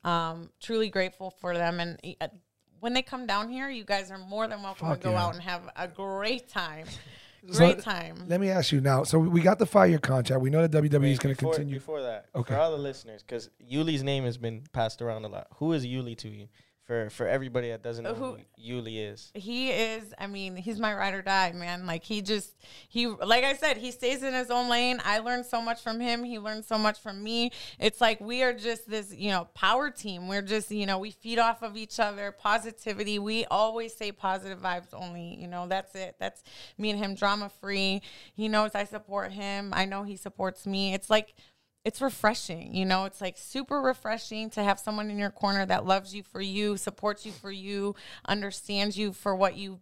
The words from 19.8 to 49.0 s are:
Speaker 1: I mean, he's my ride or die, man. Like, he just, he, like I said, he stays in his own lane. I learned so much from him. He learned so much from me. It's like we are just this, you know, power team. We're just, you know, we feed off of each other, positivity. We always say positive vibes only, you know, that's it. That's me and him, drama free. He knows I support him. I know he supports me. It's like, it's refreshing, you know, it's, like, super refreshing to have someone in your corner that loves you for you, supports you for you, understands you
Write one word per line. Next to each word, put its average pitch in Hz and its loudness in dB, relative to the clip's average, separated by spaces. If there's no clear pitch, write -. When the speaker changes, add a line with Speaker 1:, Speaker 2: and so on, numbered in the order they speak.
Speaker 1:
I 196 -8
mean, 196 -8
he's 202 -6
my 214 0
ride 196 0
or 196 -4
die, 190 2
man. 175 -6
Like, 165 -4
he 214 -4
just, 202 -4
he, 240 0
like 226 4
I 277 4
said, 277 0
he 240 -6
stays 247 -2
in 269 -4
his 254 -2
own 247 2
lane. 247 2
I 208 2
learned 247 -2
so 233 -2
much 233 -4
from 226 -4
him. 240 -2
He 240 -8
learned 214 -8
so 226 0
much 214 2
from 196 -12
me. 233 0
It's 214 2
like 220 4
we 240 -2
are 254 4
just 233 -6
this, 208 -6
you 208 -4
know, 185 0
power 247 2
team. 180 -10
We're 196 -2
just, 208 -2
you 208 -2
know, 196 0
we 208 -8
feed 226 -4
off 233 4
of 214 -8
each 220 -4
other, 202 -2
positivity. 208 0
We 214 0
always 226 2
say 208 -6
positive 190 -4
vibes 180 -4
only, 175 -10
you 180 -12
know, 175 -8
that's 190 -4
it. 190 -10
That's - -8
me 214 -2
and 208 0
him, 196 -4
drama 202 0
free. 196 -2
He 220 -2
knows 214 2
I 202 0
support 202 -6
him. 202 -6
I 185 4
know 196 -4
he 202 -8
supports 190 -6
me. 196 0
It's 196 -4
like, 214 4
it's - -2
refreshing, 214 0
you 190 2
know, 190 4
it's, 190 -8
like, 185 -4
super 277 -4
refreshing 226 -2
to 208 -2
have 196 4
someone 214 -4
in 202 -4
your 202 0
corner 196 2
that 185 2
loves 190 2
you 202 -10
for - -12
you, 202 0
supports 208 -4
you 214 -12
for 196 -14
you, 202 -4
understands 202 -2
you 208 0